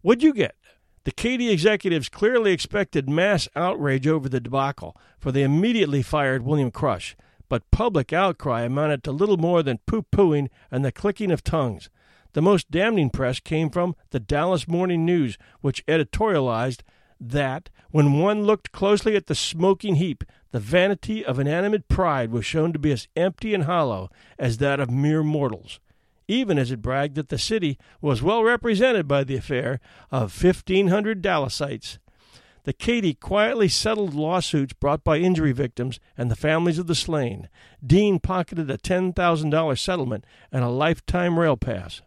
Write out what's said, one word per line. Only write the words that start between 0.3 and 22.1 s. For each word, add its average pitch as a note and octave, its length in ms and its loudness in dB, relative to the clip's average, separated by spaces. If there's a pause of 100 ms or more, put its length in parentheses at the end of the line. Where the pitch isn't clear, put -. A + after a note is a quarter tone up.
get?" F#3+ 200 -2 (480)
The - 80 -4
Katy A#3+ 400 -2
executives F#3 580 2
clearly A3 440 2
expected E3 580 -2
mass F3 460 0
outrage C#3+ 500 -2
over D3+ 220 0
the C3 120 -2
debacle, B2+ 560 -6 (220)
for C3+ 140 -4
they C#3 100 2
immediately D#3 580 2
fired C3+ 420 0
William C#3 280 0
Crush. A2 460 -4 (320)
But A#2+ 220 -4
public G3 420 2
outcry D#3 500 0
amounted C#3 420 -2
to D3+ 80 -6
little F#3+ 240 2
more E3+ 260 2
than C3+ 240 -2
pooh-poohing E3 640 2 (220)
and C3 140 -2
the C3 80 0
clicking G3+ 380 -2
of E3 140 0
tongues. B2+ 460 -2 (420)
The D3 100 0
most F#3 280 2
damning F3+ 400 0
press B2+ 280 -2
came D#3 320 -2
from F3 240 -2 (160)
the C3 100 -4
Dallas D3+ 460 -2
Morning E3+ 380 0
News, E3 340 0 (220)
which - 260 -4
editorialized C3+ 960 0 (400)
that, C3+ 500 -4 (200)
when C#3+ 280 4
one G#3 240 2
looked G#3 300 0
closely G#3 420 2
at G3 140 -2
the D3 80 -2
smoking F#3+ 600 0
heap, D#3+ 280 -2 (260)
the B2 80 -4
vanity F#3 680 0
of B2+ 140 -2
inanimate F3 500 0
pride C#3 440 0